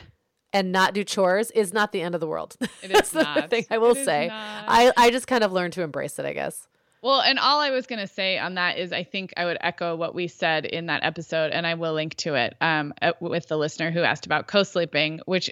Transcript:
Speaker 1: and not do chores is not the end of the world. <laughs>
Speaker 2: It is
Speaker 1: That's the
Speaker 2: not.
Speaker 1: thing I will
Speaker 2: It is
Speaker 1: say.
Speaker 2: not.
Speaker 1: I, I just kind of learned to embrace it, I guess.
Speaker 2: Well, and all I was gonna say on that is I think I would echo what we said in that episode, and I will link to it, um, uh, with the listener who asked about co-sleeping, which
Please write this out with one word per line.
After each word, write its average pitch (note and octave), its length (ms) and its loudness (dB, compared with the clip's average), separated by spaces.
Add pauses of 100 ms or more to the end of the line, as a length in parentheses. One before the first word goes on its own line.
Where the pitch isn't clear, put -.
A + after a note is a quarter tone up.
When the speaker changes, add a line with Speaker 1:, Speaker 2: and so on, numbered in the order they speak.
(540)
Speaker 1:
and F#3+ 180 2
not F#3+ 220 4
do G3+ 100 -2
chores G3 480 2
is G#3 220 0
not G#3+ 180 0
the F#3+ 100 -2
end F3 140 -4
of D#3+ 60 -2
the E3 60 -4
world. D#3+ 340 -8
<laughs> - 200 -8
Speaker 2:
It F#3+ 100 -8
is - 0 -
Speaker 1:
That's F4 200 4
the D#4 120 2
Speaker 2:
not. D3+ 260 0
Speaker 1:
thing A3+ 200 0
I A3 80 0
will A#3 140 6
Speaker 2:
It A#3+ 60 4
is C#4 80 -4
Speaker 1:
say. D#3 220 2
Speaker 2:
not. G#3+ 400 -10
Speaker 1:
I, A#3+ 280 8
I A#3+ 160 8
just B3 160 -4
kind A#3 160 2
of G3 80 2
learned F3+ 220 -2
to F#3 80 -6
embrace C#3+ 360 -6
it, C#3+ 80 -6
I C#3+ 60 -4
guess. - 360 -6 (340)
Speaker 2:
Well, C4 200 2
and C4+ 160 2
all C#4+ 220 4
I D4 100 0
was C4 160 -2
gonna G#3 220 -8
say F#3+ 320 -2
on F3+ 160 -4
that F3 240 -2
is F3 120 -6
I F3 120 -4
think F#3+ 340 -8
I F3 80 -2
would E3+ 160 -2
echo E3+ 340 -4
what E3 200 -6
we F3+ 120 -4
said D#3+ 380 -2
in E3+ 220 -6
that D3 160 -2
episode, D#3+ 480 -2
and E3+ 160 -2
I E3 80 -2
will E3 180 -4
link D#3 240 -4
to D#3+ 160 -4
it, A#2+ 280 0
um, D3+ 400 0
uh, E3+ 180 2
with E3 280 -4
the D#3 100 -2
listener D#3 340 -2
who E3+ 100 0
asked C#3+ 240 2
about D3+ 220 -2
co-sleeping, D#3+ 800 0
which F3+ 260 -2